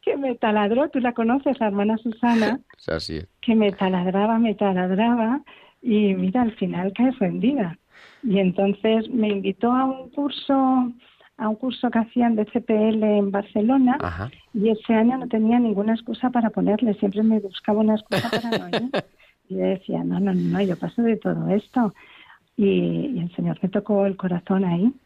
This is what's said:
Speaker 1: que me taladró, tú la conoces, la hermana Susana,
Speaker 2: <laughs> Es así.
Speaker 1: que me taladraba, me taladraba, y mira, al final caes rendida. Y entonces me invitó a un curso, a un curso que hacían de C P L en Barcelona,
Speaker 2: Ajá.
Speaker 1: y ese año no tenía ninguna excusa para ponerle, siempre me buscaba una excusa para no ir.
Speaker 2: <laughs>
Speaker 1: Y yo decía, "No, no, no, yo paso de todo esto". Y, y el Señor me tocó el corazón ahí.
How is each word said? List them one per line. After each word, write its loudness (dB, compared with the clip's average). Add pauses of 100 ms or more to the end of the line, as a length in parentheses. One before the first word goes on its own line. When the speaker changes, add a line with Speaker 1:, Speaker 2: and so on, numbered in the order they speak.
Speaker 1:
que -2
me -4
taladró, 0
tú -4
la -2
conoces, 0
la 0
hermana 0
Susana, 0 (100)
Speaker 2:
<laughs> -20
Es -12
así. -6 (200)
Speaker 1:
que 0
me 4
taladraba, 0
me 0
taladraba, 0 (400)
y 2
mira, 0
al 0
final -4
caes 0
rendida. 0 (440)
Y 2
entonces 2
me 0
invitó -2
a 2
un -6
curso, 0 (460)
a -4
un -2
curso -4
que 2
hacían 0
de 0
C -4
P 2
L 2
en 2
Barcelona, 2
Speaker 2:
Ajá. -6 (220)
Speaker 1:
y 0
ese 0
año 4
no -8
tenía 2
ninguna 2
excusa -4
para 0
ponerle, 0
siempre -2
me 4
buscaba -2
una 2
excusa -4
para -2
no -8
ir. -4
Speaker 2:
<laughs> -4 (460)
Speaker 1:
Y -6
yo -2
decía, -4
"No, -2
no, 0
no, 0
yo -2
paso -6
de 2
todo -4
esto". 0 (600)
Y, 0
y -4
el -6
Señor -4
me -2
tocó 0
el -2
corazón -2
ahí. 2 (120)